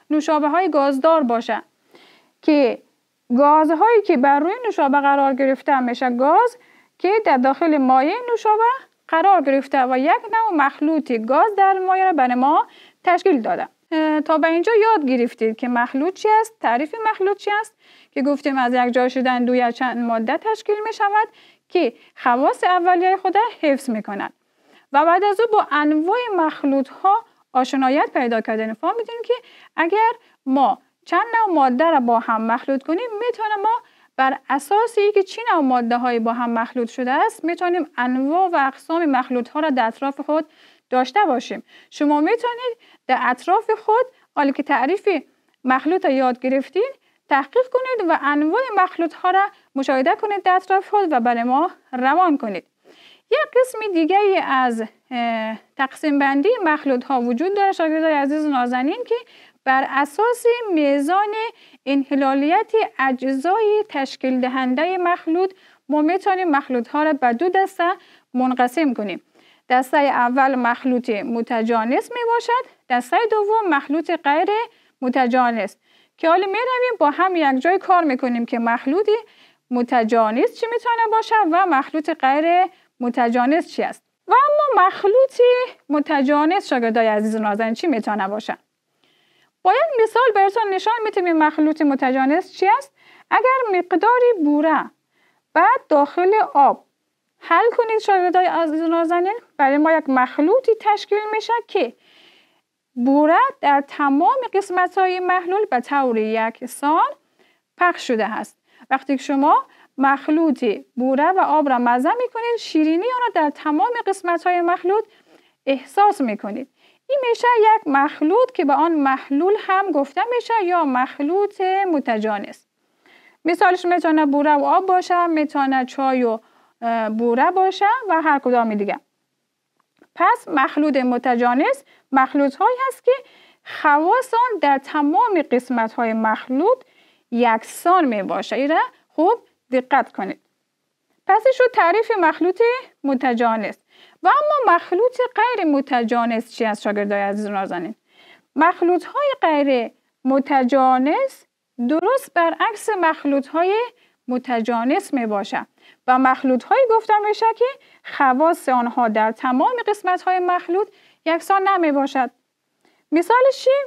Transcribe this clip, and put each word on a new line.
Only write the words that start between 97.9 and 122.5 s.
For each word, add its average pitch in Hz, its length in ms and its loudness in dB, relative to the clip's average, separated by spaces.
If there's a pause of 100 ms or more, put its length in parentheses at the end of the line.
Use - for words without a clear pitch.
شاگردای 370 460 2
عزیز 320 360 -2
و 330 60 -2
نازنین، 349 520 -2 (180)
برای 277 200 2
ما 311 140 2
یک 311 160 2
مخلوطی 302 720 0
تشکیل 415 400 -2 (140)
می‌شه 440 200 -4 (140)
که 254 260 -4 (1040)
بوره 285 440 2 (220)
در 285 260 2
تمام 302 500 0 (160)
قسمت‌های 370 640 -2
محلول 359 460 -2
به 254 140 -2
طور 254 380 -2
یکسان 233 920 -2 (680)
پخش 349 300 -2
شده 220 180 -2
است. 220 320 -10 (320)
وقتی 269 280 -2
که 262 60 -8
شما 294 420 2 (320)
مخلوط 277 680 0 (300)
بوره 269 360 0
و 381 80 0
آب 294 300 2
را 247 80 2
مزه 247 360 2
می‌کنید، 466 460 -4
شیرینی 320 460 0 (100)
آن 494 100 -4
را 381 160 0
در 294 80 2
تمام 311 420 -2 (160)
قسمت‌های 349 540 -2
مخلوط 359 440 0 (600)
احساس 392 560 0
می‌کنید. 214 460 -6 (420)
این 554 100 -2 (100)
می‌شه 466 180 0 (120)
یک 440 260 4
مخلوط 311 640 0
که 349 140 -2
به 285 80 2
آن 330 220 2
محلول 277 580 0 (140)
هم 381 240 0
گفته 285 300 -2 (140)
می‌شه 453 280 -2
یا 349 220 0
مخلوط 294 760 -2 (300)
متجانس. 214 760 -4 (800)